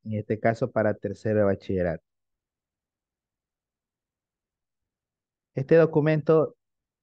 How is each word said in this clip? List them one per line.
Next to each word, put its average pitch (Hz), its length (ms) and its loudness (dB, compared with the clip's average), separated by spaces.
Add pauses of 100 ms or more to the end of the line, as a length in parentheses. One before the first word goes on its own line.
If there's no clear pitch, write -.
en 107 160 -8
este 107 180 -4
caso 117 320 -2
para 107 260 0
tercero 107 440 -4
de 104 60 2
bachillerato. 92 580 -2 (3500)
Este 135 200 2
documento, 156 840 2 (460)